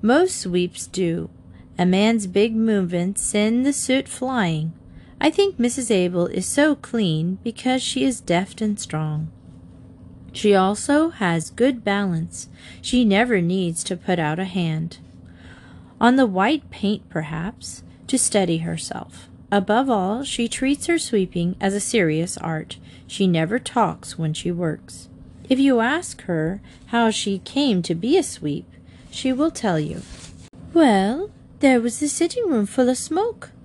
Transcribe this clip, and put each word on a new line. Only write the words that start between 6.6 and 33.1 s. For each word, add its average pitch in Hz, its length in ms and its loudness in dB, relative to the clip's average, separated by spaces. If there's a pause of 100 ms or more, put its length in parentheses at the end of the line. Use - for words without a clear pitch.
clean 180 680 -2
because 254 400 -2
she 262 220 -2
is 254 160 0
deft 185 400 -2
and 208 180 -2
strong. 156 520 -4 (1000)
She 208 220 2
also 247 560 2
has 170 400 -2
good 247 340 0
balance. 190 640 -2 (320)
She 247 240 2
never 214 360 4
needs 170 440 -2
to 180 120 -4
put 175 220 0
out 156 200 0
a 190 60 -4
hand. 165 540 -4 (1040)
On 247 160 6
the 269 100 4
white 208 440 0
paint, - 380 -4
perhaps, 160 760 -8 (240)
to 262 120 0
steady 175 400 2
herself. - 680 -8 (220)
Above 208 380 2
all, 214 360 0
she 233 240 -2
treats 269 380 -2
her 339 120 2
sweeping 185 600 0
as 196 120 0
a 202 80 -2
serious 170 580 0
art. 160 400 -8 (280)
She 190 220 0
never 170 320 2
talks - 580 -2
when 160 160 -2
she - 160 -6
works. - 580 -6 (400)
If 262 120 2
you 269 180 4
ask 277 440 -2
her 170 380 -2 (260)
how 233 240 2
she 196 280 -4
came 254 440 0
to 165 120 -2
be 233 240 2
a 302 60 2
sweep, 151 420 -6 (420)
she - 240 -4
will 302 200 0
tell 180 260 0
you. - 240 -4 (720)
"Well, 262 560 4 (300)
there 262 200 6
was 233 200 -4
the 294 80 -2
sitting 370 400 -2
room 220 180 2
full 247 220 2
of 254 100 0
smoke. - 540 -4 (120)